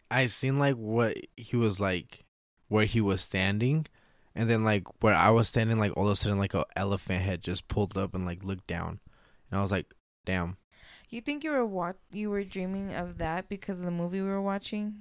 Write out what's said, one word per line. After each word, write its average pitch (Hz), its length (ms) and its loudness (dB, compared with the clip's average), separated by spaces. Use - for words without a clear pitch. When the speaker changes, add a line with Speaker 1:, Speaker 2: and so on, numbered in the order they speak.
Speaker 1:
I 127 180 2
seen, 131 300 0
like, 139 180 4
what 110 400 2
he 113 200 -4
was, 110 220 2
like, 95 460 -2
where 107 180 4
he 113 140 2
was 98 200 2
standing. 107 680 0
And 113 160 0
then, 110 140 2
like, 104 380 0
where 107 120 6
I 87 160 6
was 113 180 6
standing, 113 300 2
like, 104 180 2
all 101 100 2
of 104 60 4
a 101 40 2
sudden, 101 220 2
like, 98 160 0
a 92 120 0
elephant 95 460 -2
head 92 200 -2
just - 260 -4
pulled 101 280 -2
up 95 180 -2
and, 92 120 -4
like, 87 180 -8
looked 95 220 -8
down. 85 340 -6
And 98 80 -2
I 98 40 0
was 95 100 0
like, 92 200 -4
"Damn." 92 320 -2
Speaker 2:
You 226 120 -12
think 285 240 -6
you 311 80 -2
were 262 120 2
wa-, 185 280 -4
you 208 180 -6
were 202 120 -2
dreaming 196 500 -6
of 175 260 -8
that 170 300 -4
because 196 300 -6
of 180 80 -6
the 175 60 -2
movie 175 280 -2
we 190 60 -2
were 196 160 -2
watching, 208 580 -4